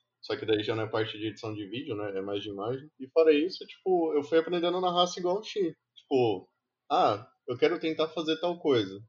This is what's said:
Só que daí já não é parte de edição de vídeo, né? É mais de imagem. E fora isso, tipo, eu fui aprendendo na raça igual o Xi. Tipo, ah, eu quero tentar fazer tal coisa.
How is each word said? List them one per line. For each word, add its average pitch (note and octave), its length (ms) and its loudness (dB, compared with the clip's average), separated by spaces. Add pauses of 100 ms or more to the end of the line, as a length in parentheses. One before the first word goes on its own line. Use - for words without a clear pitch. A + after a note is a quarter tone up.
(200)
Só G#2 160 -4
que G#2+ 100 -6
daí G#2+ 160 4
já A2+ 120 -2
não A2 100 -2
é G#2+ 40 -4
parte A2 300 -2
de G#2+ 80 -4
edição G#2+ 260 -8
de G#2 140 -8
vídeo, A#2 300 -8
né? G#2 200 -6
É F#2+ 60 -4
mais G2+ 200 -4
de G#2+ 80 -10
imagem. A#2+ 380 -6 (100)
E C3 100 -12
fora D#3+ 240 6
isso, E3+ 340 0
tipo, E3 480 0
eu D3 80 2
fui E3 160 2
aprendendo F3 420 0
na F3+ 120 2
raça F3+ 260 2
igual F3+ 220 0
o - 20 -12
Xi. F3 320 -4 (200)
Tipo, A2+ 540 0 (400)
ah, C#3 380 2 (220)
eu A#2+ 80 -4
quero D#3 240 4
tentar D#3 280 0
fazer D#3 320 -2
tal F3 180 -2
coisa. A2 500 2